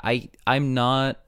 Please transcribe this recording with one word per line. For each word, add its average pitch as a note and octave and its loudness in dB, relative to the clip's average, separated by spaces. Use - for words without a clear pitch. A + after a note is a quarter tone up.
I, A#2+ -2
I'm C3 0
not C3 0